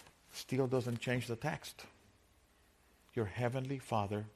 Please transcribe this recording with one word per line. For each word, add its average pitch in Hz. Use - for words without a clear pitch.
Still 131
doesn't 123
change 123
the 113
text. -
Your 113
heavenly 127
Father 104